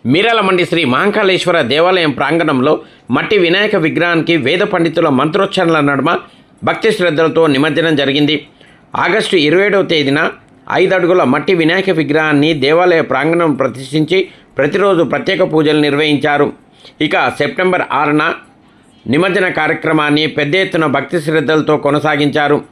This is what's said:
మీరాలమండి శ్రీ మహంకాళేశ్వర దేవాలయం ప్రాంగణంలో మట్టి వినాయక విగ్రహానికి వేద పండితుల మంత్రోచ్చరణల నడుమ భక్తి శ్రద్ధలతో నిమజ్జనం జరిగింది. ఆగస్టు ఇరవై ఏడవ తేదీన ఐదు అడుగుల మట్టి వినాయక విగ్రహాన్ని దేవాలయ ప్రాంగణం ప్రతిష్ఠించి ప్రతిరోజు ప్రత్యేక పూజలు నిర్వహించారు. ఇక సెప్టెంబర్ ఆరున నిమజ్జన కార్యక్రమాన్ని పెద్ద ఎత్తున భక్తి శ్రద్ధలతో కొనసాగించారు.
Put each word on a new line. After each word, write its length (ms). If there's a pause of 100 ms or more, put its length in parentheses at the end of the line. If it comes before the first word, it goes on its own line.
మీరాలమండి 600
శ్రీ 200
మహంకాళేశ్వర 760
దేవాలయం 500
ప్రాంగణంలో 600 (380)
మట్టి 280
వినాయక 380
విగ్రహానికి 600
వేద 260 (100)
పండితుల 360
మంత్రోచ్చరణల 720
నడుమ 300 (540)
భక్తి 280
శ్రద్ధలతో 540
నిమజ్జనం 500
జరిగింది. 400 (600)
ఆగస్టు 400
ఇరవై 300
ఏడవ 160
తేదీన 380 (520)
ఐదు 220
అడుగుల 300
మట్టి 300
వినాయక 360
విగ్రహాన్ని 640
దేవాలయ 480
ప్రాంగణం 520
ప్రతిష్ఠించి 640 (380)
ప్రతిరోజు 480
ప్రత్యేక 380 (100)
పూజలు 280
నిర్వహించారు. 680 (520)
ఇక 160 (220)
సెప్టెంబర్ 540
ఆరున 320 (800)
నిమజ్జన 440
కార్యక్రమాన్ని 800
పెద్ద 300
ఎత్తున 300
భక్తి 340
శ్రద్ధలతో 560
కొనసాగించారు. 840 (140)